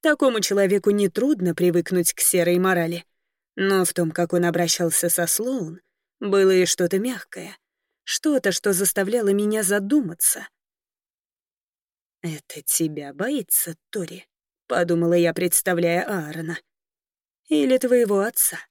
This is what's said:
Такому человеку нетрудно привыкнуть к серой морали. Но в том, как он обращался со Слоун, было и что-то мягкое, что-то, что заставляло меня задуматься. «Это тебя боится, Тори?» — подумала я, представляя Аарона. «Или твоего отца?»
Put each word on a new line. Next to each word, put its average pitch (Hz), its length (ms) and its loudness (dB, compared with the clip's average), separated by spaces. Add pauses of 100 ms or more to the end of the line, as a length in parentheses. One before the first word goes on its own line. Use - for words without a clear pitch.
Такому 277 400 2
человеку 196 500 2
нетрудно 202 640 0
привыкнуть 175 580 0
к - 60 -12
серой 175 400 2
морали. 175 440 0 (520)
Но 196 280 2
в 175 100 -2
том, 170 180 -2
как 175 220 -2
он 175 120 2
обращался 170 640 0
со 170 180 0
Слоун, 214 540 -4 (380)
было 196 320 4
и 185 140 4
что-то 180 340 0
мягкое, 226 580 -8 (460)
что-то, 269 480 0
что 202 200 -2
заставляло 202 580 0
меня 208 340 2
задуматься. 196 840 0 (1700)
«Это 156 420 -10
тебя 147 500 -6
боится, 190 600 -4 (140)
Тори?» — 180 380 -10 (400)
подумала 170 460 0
я, 170 200 4
представляя 175 680 0
Аарона. 160 540 -8 (880)
«Или 277 300 2
твоего 240 420 2
отца?» - 400 -2 (120)